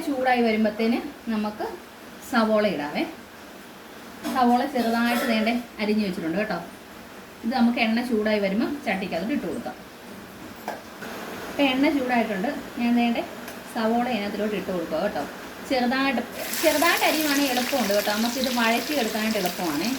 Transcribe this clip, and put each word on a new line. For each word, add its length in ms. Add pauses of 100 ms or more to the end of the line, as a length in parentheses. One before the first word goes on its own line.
ചൂടായി 420
വരുമ്പത്തേന് 520 (340)
നമുക്ക് 340 (640)
സവോള 440
ഇടാവേ. 280 (1300)
സവോള 280 (120)
ചെറുതായിട്ട് 580
വേണ്ടേ 220 (280)
അരിഞ്ഞു 240
വെച്ചിട്ടുണ്ട് 340
കേട്ടോ. 180 (880)
ഇത് 140
നമുക്ക് 280
എണ്ണ 140 (100)
ചൂടായി 340
വരുമ്പം 260 (160)
ചട്ടിക്കകത്തോട്ട് 520
ഇട്ട് 120
കൊടുക്കാം. 260 (1700)
ഇപ്പം 220
എണ്ണ 140 (100)
ചൂടായിട്ടുണ്ട്, 540 (320)
ഞാൻ 100 (100)
വേണ്ടേ 220 (500)
സവോള 400
ഇതിനകത്തിലോട്ട് 460
ഇട്ട് 160
കൊടുക്കുക 300
കേട്ടോ. 180 (460)
ചെറുതായിട്ട്, 520 (400)
ചെറുതായിട്ട് 480
അരിയുവാണെങ്കിൽ 460
എളുപ്പമുണ്ട് 420
കേട്ടോ, 200
നമുക്കിത് 420
വഴറ്റി 420
എടുക്കാനായിട്ട് 400
എളുപ്പമാണേ. 580